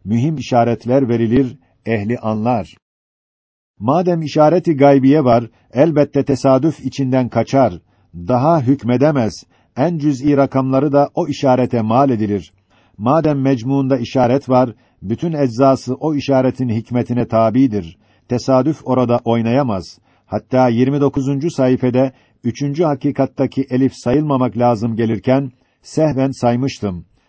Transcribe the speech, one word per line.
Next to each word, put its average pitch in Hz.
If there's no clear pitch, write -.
mühim 120
işaretler 120
verilir, 117
ehli 110
anlar. 110
Madem 165
işareti 156
gaybiye 139
var, 120
elbette 143
tesadüf 135
içinden 127
kaçar. 113
Daha 127
hükmedemez. 127
En 165
cüz'i 143
rakamları 135
da 143
o 165
işarete 127
mal 117
edilir. 104
Madem 147
mecmuunda 135
işaret 123
var, 127
bütün 117
eczası 131
o 151
işaretin 131
hikmetine 117
tabidir. 113
Tesadüf 131
orada 123
oynayamaz. 117
Hatta 127
yirmi 127
dokuzuncu 139
sayfede 127
üçüncü 143
hakikattaki 135
elif 131
sayılmamak 127
lazım 117
gelirken, 117
sehven 139
saymıştım. 120